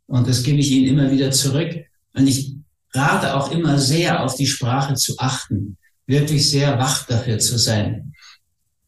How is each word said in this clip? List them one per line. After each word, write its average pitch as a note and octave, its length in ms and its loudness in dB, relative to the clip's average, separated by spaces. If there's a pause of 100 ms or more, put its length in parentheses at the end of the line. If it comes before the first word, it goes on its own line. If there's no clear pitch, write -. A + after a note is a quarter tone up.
Und B2 180 2
das A#2 180 0
gebe D3 160 2
ich C3 120 2
ihnen C3 260 4
immer C3+ 140 4
wieder C3+ 180 2
zurück. D3 460 0 (380)
Und C3+ 120 4
ich C3+ 300 0 (380)
rate C#3 420 0
auch C#3+ 160 -2
immer D#3 260 0
sehr, D3 460 2
auf B2 120 -2
die C3+ 120 -2
Sprache C3+ 460 -2
zu - 260 -4
achten, A2 560 -4 (320)
wirklich D3 420 2
sehr C#3 300 0
wach C#3+ 260 -2
dafür A2+ 320 -2
zu A#2+ 200 -2
sein. G#2+ 560 -2 (760)